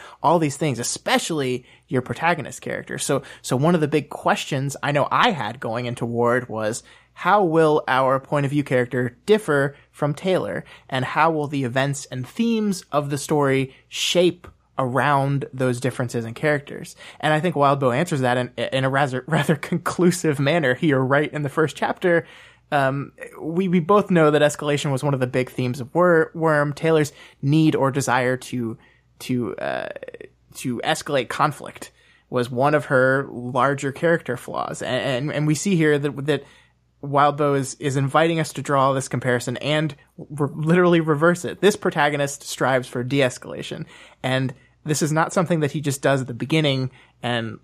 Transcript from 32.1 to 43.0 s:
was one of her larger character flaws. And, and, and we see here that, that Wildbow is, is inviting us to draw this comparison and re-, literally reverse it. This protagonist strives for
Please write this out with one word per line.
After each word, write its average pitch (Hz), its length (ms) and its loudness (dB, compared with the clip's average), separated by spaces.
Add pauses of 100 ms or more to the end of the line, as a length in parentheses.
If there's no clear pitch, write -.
was 123 220 -2
one 135 240 2
of 143 120 0
her 131 440 2
larger 131 640 -2
character 165 440 0
flaws. - 460 -6
And, 127 460 -2
and, - 40 -4
and 151 140 -2
we 151 80 2
see 190 220 0
here 151 220 4
that, 139 280 -4
that 143 180 0 (600)
Wildbow 143 520 2
is, 135 220 -4
is 139 180 -2
inviting 151 440 2
us 156 140 -4
to 139 80 -8
draw 139 300 2
this 135 140 -4
comparison 123 520 -2
and 151 360 -2 (220)
re-, 151 360 -6
literally 170 480 4
reverse 160 440 2
it. 104 160 -6
This 202 160 4
protagonist 147 640 -2
strives 127 460 0
for 123 160 -6